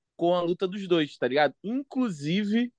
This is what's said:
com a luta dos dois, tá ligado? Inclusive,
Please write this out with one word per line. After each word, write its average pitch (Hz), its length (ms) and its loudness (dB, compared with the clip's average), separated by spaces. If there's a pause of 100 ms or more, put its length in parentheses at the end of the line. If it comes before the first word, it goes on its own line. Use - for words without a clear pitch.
(140)
com 175 200 2
a 175 80 0
luta 180 260 -2
dos 196 180 -8
dois, 165 300 0
tá - 100 -2
ligado? 139 280 2 (100)
Inclusive, 214 1120 -2